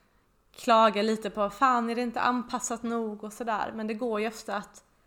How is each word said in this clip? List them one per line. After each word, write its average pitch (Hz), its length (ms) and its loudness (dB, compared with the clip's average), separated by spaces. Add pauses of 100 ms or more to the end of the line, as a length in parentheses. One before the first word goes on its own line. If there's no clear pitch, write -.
(560)
klaga 220 460 6
lite 214 280 0
på, 202 200 -2
"Fan, 240 400 2
är 233 60 -4
det 247 60 -2
inte 233 200 -4
anpassat 247 640 -2
nog?" 226 400 -4
och 208 100 -14
sådär. 226 420 -4
Men 220 120 -4
det 226 60 -4
går 214 280 -2
ju 220 60 0
ofta 220 280 -8
att - 280 -10 (240)